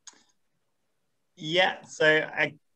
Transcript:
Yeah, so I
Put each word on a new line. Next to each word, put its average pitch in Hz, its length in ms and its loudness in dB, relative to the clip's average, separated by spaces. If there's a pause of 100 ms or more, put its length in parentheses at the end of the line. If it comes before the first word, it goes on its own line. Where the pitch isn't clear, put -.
(1400)
Yeah, 175 440 0
so - 240 -2
I 156 480 0 (220)